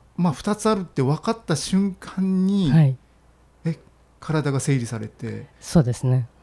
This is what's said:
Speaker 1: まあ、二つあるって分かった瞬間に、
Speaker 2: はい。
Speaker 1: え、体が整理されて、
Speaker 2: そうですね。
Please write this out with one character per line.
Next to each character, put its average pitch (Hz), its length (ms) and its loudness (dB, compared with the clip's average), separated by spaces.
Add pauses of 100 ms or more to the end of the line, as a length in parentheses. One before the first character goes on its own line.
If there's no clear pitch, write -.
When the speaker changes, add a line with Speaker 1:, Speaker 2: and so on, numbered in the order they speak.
(160)
Speaker 1:
ま 180 140 0
あ、 139 40 0
二 208 220 -4
つ 214 140 -2
あ 214 60 2
る 196 60 -4
っ - 20 -6
て 151 180 -6
分 139 160 0
か - 140 -4
っ 220 120 -4
た 165 120 -2
瞬 190 440 0
間 185 460 -2
に、 190 240 2
Speaker 2:
は 156 140 6
い。 135 120 4 (720)
Speaker 1:
え、 165 140 -4 (400)
体 151 320 -2
が 135 80 0
整 139 180 0
理 120 80 -4
さ 113 140 -8
れ 107 80 -10
て、 107 400 -12 (120)
Speaker 2:
そ - 200 2
う 139 40 6
で 120 100 -2
す - 120 -6
ね。 127 220 2 (160)